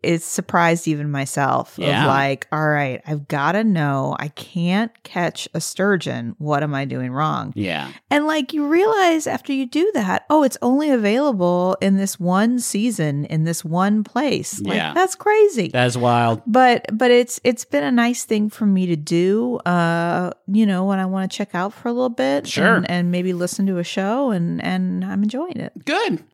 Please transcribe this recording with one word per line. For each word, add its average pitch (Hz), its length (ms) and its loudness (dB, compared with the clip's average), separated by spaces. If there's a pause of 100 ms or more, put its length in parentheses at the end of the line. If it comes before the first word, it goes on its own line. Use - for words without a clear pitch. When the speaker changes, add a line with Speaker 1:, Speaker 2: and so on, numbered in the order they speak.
Speaker 1:
is 165 200 0
surprised 170 600 0
even 147 240 -2
myself. 135 640 -2
Speaker 2:
Yeah. - 280 0
Speaker 1:
Of - 20 2
like, 139 460 0
all 156 160 0
right, 143 360 -2
I've 147 220 -6
gotta 160 380 0
know. 143 560 0
I 147 80 -8
can't 185 640 -2 (100)
catch - 520 -6
a 160 60 -2
sturgeon. 147 800 -2
What 147 240 -2
am 151 100 -2
I 139 120 -4
doing 127 260 -6
wrong? 131 460 -4
Speaker 2:
Yeah. 80 340 -4 (220)
Speaker 1:
And, 294 160 2
like, 311 240 -2
you 294 160 -2
realize 359 580 2
after - 260 -6
you 269 140 -2
do 330 280 0
that, 202 360 0
oh, 302 140 6
it's 247 180 0
only 277 280 2
available 202 920 2
in 196 140 4
this 196 240 -2
one 208 400 2
season, 180 640 -2
in 156 180 -2
this 165 220 -2
one 196 400 0
place. 240 560 -2
Like, 202 160 -2
Speaker 2:
Yeah. 78 180 -2
Speaker 1:
that's 370 220 2
crazy. 415 560 4
Speaker 2:
That's 123 240 2
wild. 120 500 2
Speaker 1:
But, 247 460 4
but 240 180 2
it's, 240 320 4
it's 240 220 0
been 285 180 -2
a 285 80 -2
nice 240 340 2
thing 214 260 0
for - 160 -2
me 185 200 4
to 170 100 0
do, 190 600 0 (100)
uh, 170 640 0 (160)
you 214 200 2
know, 185 180 0
when 196 160 0
I 190 60 -2
wanna 190 200 -2
check - 280 -8
out 185 180 -2
for - 160 -8
a 240 40 -4
little 254 180 0
bit 269 360 -2
Speaker 2:
Sure. - 300 4
Speaker 1:
and, 180 120 -2
and 175 220 0
maybe 180 220 -2
listen 180 340 -2
to 185 120 0
a 175 60 -2
show, 226 460 -2
and, 170 320 -2
and 185 420 -2
I'm 196 200 -2
enjoying 277 320 -4
it. - 160 -10 (120)
Speaker 2:
Good. 339 380 -2 (120)